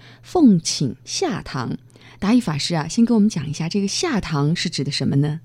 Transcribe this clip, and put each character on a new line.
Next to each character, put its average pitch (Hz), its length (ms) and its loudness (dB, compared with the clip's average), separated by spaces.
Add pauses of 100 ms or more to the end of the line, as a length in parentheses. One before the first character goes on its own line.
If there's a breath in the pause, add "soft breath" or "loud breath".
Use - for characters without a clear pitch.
(220 loud breath)
奉 233 380 6
请 - 440 -4
下 233 360 -4
堂。 127 380 -8 (400 loud breath)
达 196 160 2
义 254 60 6
法 151 180 -2
师 170 160 -4
啊， 156 140 -2
先 233 160 2
给 240 100 2
我 220 60 4
们 208 80 4
讲 151 200 -6
一 147 40 -4
下 160 160 -6
这 202 120 -2
个 196 60 0
下 254 340 -2
堂 151 360 0
是 - 120 -4
指 151 140 -6
的 139 80 -4
什 139 160 -4
么 - 100 0
呢？ 151 280 0